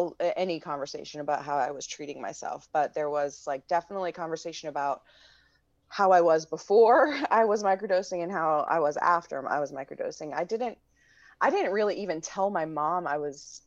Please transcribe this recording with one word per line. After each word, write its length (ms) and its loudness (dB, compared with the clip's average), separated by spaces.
a, 180 0
any 220 -2
conversation 580 -8
about 240 -2
how 140 -2
I 140 0
was 140 -10
treating 360 -12
myself, 500 -10
but 220 0
there 160 -2
was, 360 -4
like, 220 -6
definitely 440 -4
a 20 -8
conversation 560 -8
about 320 -4
how 240 4
I 80 8
was 240 4
before 680 6
<laughs> 160 -2
I 160 6
was 160 2
microdosing 640 0
and 80 -6
how 380 0
I 100 2
was 180 2
after 500 0
I 120 0
was 140 -4
microdosing. 600 -8
I 120 -4
didn't, 320 -6
I 80 4
didn't 240 2
really 280 0
even 200 -4
tell 280 -2
my 140 -2
mom 440 -2
I 100 -2
was 500 -10